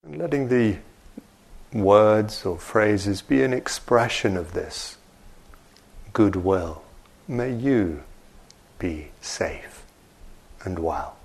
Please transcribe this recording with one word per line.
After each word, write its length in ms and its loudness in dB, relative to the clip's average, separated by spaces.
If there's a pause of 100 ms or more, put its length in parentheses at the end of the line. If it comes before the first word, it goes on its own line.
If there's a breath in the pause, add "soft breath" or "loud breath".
And 140 -14
letting 300 -2
the 300 2 (920)
words 720 4
or 140 -4
phrases 640 0
be 200 2
an 120 0
expression 800 0
of 160 -6
this 460 -10 (1120)
goodwill. 720 2 (440)
May 280 -4
you 480 0 (760)
be 300 -8 (120)
safe 600 -8 (800)
and 160 -6
well. 460 -6